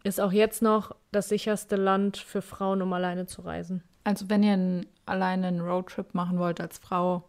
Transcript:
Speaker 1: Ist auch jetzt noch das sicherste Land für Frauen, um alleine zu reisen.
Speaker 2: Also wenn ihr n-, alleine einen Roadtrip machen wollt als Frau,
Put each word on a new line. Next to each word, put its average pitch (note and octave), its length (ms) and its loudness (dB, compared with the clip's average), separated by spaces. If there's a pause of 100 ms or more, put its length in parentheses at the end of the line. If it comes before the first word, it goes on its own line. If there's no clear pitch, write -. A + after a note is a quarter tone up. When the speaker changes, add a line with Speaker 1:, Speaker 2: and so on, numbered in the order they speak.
Speaker 1:
Ist G3 160 -2
auch G3 120 2
jetzt A3 300 4
noch A3 320 2 (180)
das G3+ 160 0
sicherste G#3 480 0
Land G3 420 2
für - 240 -6
Frauen, F#3+ 400 -2
um F#3 100 -2
alleine F3+ 340 -2
zu - 160 -14
reisen. E3+ 400 -6 (220)
Speaker 2:
Also G3+ 260 -2
wenn G#3 120 4
ihr G#3 120 6
n-, F#3 320 0 (200)
alleine F#3 420 0
einen F3 120 -2
Roadtrip F3+ 540 -4
machen F3+ 240 0
wollt F3 220 0
als - 180 -8
Frau, F3+ 500 -2